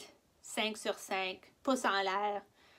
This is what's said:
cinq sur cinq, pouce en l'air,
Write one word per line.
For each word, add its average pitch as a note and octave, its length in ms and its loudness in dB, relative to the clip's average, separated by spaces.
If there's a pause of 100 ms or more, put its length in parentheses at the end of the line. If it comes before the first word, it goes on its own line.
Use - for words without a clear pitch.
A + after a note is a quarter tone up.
(460)
cinq G#3+ 320 -2
sur G3+ 160 -2
cinq, F#3+ 460 -4 (220)
pouce B3+ 220 2
en G3 180 4
l'air, G3+ 400 0 (360)